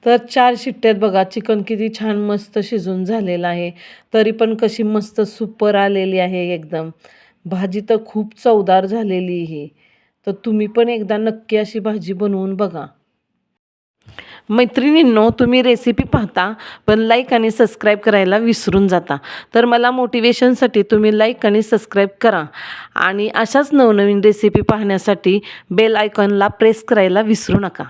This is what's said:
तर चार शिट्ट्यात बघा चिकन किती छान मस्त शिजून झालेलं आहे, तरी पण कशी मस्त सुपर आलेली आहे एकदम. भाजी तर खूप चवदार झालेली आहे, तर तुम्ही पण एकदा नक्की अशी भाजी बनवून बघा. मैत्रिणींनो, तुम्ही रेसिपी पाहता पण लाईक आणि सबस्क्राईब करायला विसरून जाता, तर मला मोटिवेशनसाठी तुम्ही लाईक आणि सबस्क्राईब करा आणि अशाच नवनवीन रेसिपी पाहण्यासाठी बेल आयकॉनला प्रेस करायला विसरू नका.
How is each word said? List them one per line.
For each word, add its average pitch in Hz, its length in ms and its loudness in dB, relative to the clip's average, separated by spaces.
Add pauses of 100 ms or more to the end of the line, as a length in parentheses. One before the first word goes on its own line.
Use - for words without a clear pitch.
तर 240 120 4
चार 247 400 2
शिट्ट्यात 220 380 -2
बघा 190 280 0
चिकन 208 380 -4
किती 220 280 -4 (100)
छान 214 180 -4
मस्त 208 460 -4
शिजून 185 420 -6
झालेलं 180 420 -4
आहे, 175 240 -6 (420)
तरी 220 180 2
पण 220 240 -2
कशी 220 280 -2
मस्त 214 380 -4
सुपर 208 540 -4
आलेली 196 440 0
आहे 180 340 -2
एकदम. 160 360 -10 (560)
भाजी 185 440 -6
तर 226 60 2 (100)
खूप 214 280 -6 (100)
चवदार 190 420 2
झालेली 185 580 -4
आहे, 160 240 -12 (600)
तर 196 40 -4 (140)
तुम्ही 214 220 -2
पण 233 220 0
एकदा 214 280 -4
नक्की 220 400 -4
अशी 214 220 -4
भाजी 196 340 -6
बनवून 190 420 -4
बघा. 170 300 -6 (1600)
मैत्रिणींनो, 240 800 4
तुम्ही 247 320 2
रेसिपी 240 420 0
पाहता 208 480 -2 (360)
पण 214 120 4
लाईक 233 340 2
आणि 226 180 2
सबस्क्राईब 214 480 0
करायला 202 380 2
विसरून 202 500 0
जाता, 175 300 -2 (380)
तर 233 100 4
मला 240 260 2
मोटिवेशनसाठी 247 920 2
तुम्ही 214 340 2
लाईक 233 280 0
आणि 214 160 2
सबस्क्राईब 202 480 0 (120)
करा 202 220 2 (520)
आणि 202 400 -2
अशाच 269 380 0
नवनवीन 202 500 4
रेसिपी 208 380 2
पाहण्यासाठी 202 800 0 (300)
बेल 220 260 2
आयकॉनला 202 520 0
प्रेस 220 360 2
करायला 196 380 2
विसरू 214 380 0
नका. 185 300 -8